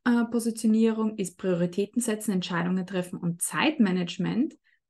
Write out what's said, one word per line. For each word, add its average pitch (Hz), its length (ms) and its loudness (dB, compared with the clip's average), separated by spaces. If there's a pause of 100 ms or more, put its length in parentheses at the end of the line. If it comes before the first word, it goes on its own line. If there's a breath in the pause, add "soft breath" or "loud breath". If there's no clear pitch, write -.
äh, 240 220 4
Positionierung 220 920 0
ist 185 200 -6
Prioritäten 185 640 0
setzen, 214 320 -2
Entscheidungen 180 520 0
treffen 180 320 -4
und 170 240 -4
Zeitmanagement. 185 1160 0 (320)